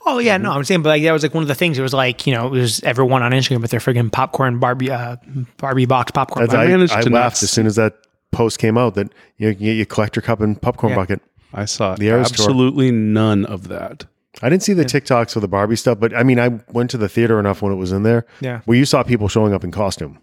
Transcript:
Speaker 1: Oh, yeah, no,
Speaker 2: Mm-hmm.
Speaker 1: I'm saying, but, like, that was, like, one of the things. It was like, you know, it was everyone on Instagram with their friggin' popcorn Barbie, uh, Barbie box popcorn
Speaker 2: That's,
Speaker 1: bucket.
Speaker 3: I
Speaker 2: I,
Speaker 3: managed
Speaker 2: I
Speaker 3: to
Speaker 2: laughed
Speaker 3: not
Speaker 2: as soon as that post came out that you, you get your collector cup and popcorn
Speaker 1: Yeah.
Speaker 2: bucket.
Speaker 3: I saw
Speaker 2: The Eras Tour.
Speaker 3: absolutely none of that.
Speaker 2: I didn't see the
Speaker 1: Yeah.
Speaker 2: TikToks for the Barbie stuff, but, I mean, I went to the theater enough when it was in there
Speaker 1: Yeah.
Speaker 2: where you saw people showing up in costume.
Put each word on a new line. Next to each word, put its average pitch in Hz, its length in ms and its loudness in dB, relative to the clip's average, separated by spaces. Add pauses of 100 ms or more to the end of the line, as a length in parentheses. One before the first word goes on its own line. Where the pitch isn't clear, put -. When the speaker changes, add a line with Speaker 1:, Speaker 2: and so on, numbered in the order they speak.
Speaker 1:
Oh, 269 140 0
yeah, 220 180 2
no, 196 120 -4
Speaker 2:
Mm-hmm. 143 100 -2
Speaker 1:
I'm 143 40 -4
saying, 175 180 0
but, 151 80 0
like, 151 140 2
that 160 80 2
was, 156 120 0
like, 151 100 -4
one 160 80 -2
of 156 80 -2
the 139 60 -2
things. 165 220 -2
It 131 40 -2
was 131 120 -2
like, 131 320 -2
you 135 80 2
know, 117 140 -2
it 135 40 -4
was 123 320 -2
everyone 127 380 2
on 120 120 2
Instagram 127 280 0
with 117 100 -6
their 117 100 -2
friggin' 120 300 0
popcorn 131 480 -2
Barbie, 127 320 -2
uh, 120 260 -6 (400)
Barbie 131 280 0
box 123 260 0
popcorn 127 320 0
Speaker 2:
That's, 117 100 2
Speaker 1:
bucket. 117 160 4
Speaker 3:
I - 20 6
Speaker 2:
I, 185 60 6
Speaker 3:
managed 180 160 4
Speaker 2:
I 107 80 0
Speaker 3:
to 120 80 2
Speaker 2:
laughed 120 280 2
Speaker 3:
not - 60 -2
Speaker 2:
as 101 80 -2
soon 113 140 2
as 107 100 0
that 110 200 2 (360)
post 113 280 0
came 110 180 2
out 120 180 0
that 101 160 -4 (260)
you, 107 120 0
you 107 60 0
get 107 180 -2
your 110 120 -2
collector 107 360 -2
cup 113 180 -2
and 107 220 -2
popcorn 120 300 -2
Speaker 1:
Yeah. 127 60 -2
Speaker 2:
bucket. 92 240 -4 (320)
Speaker 3:
I 104 120 -6
saw 98 300 -4
Speaker 2:
The 104 120 0
Eras 120 240 2
Tour. 110 140 0
Speaker 3:
absolutely 127 460 2
none 107 540 2
of 98 220 -10
that. 92 380 -12 (360)
Speaker 2:
I 113 80 -2
didn't 185 140 2
see 208 100 0
the 175 100 2
Speaker 1:
Yeah. 131 40 0
Speaker 2:
TikToks 123 460 0
for 110 80 -2
the 104 80 -2
Barbie 101 260 0
stuff, 113 240 0
but, 113 160 0
I 120 80 2
mean, 127 160 4
I 120 220 0 (100)
went 120 200 -2
to 131 60 -6
the 107 120 -2
theater 113 300 2
enough 101 220 0
when 98 120 -2
it - 20 -2
was 92 160 -4
in 98 120 0
there 117 220 2 (140)
Speaker 1:
Yeah. 123 240 -10
Speaker 2:
where 120 140 4
you 139 80 6
saw 135 180 2
people 107 240 0
showing 107 260 2
up 95 120 -2
in 87 60 -8
costume. 90 520 -6